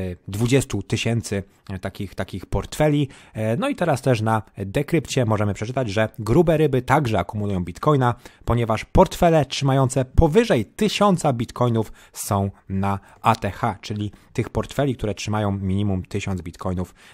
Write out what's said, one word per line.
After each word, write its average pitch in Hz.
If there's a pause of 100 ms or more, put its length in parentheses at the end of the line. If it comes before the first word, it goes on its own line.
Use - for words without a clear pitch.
(280)
dwudziestu 113
tysięcy 110 (380)
takich, 98
takich 98
portfeli. 147 (260)
E, 110
no 254
i 277
teraz 165
też 104
na 110 (160)
Dekrypcie 131
możemy 104
przeczytać, 120
że 107 (100)
grube 156
ryby 135
także 127
akumulują 101
bitcoina, 123 (300)
ponieważ 113
portfele 165
trzymające 135
powyżej 165
tysiąca 202
bitcoinów 117 (220)
są 98 (180)
na 98 (220)
A 113
T 101
H, 110
czyli 104 (220)
tych -
portfeli, 131
które 104
trzymają 104
minimum 98
tysiąc 98
bitcoinów, 90 (180)